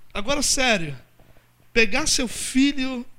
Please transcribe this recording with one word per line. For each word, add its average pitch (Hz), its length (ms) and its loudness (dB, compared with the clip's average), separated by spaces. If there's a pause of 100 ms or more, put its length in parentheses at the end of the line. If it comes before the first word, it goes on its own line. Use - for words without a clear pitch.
(120)
agora 254 300 -2
sério, 190 560 0 (760)
pegar 233 360 2
seu 262 180 0
filho 262 800 -2 (120)